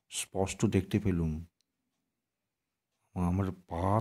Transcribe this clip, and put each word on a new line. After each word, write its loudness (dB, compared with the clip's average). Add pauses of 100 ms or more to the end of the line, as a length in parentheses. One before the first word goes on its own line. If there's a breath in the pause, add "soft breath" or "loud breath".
(100)
স্পষ্ট -2
দেখতে 2
পেলুম। -2 (1700)
আমার 0 (160)
পা 0